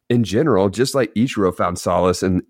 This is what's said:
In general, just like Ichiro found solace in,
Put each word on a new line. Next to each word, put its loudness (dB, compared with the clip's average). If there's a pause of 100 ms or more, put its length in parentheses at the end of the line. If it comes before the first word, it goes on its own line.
(100)
In 2
general, 2
just -2
like -2
Ichiro 0
found -4
solace 0
in, 0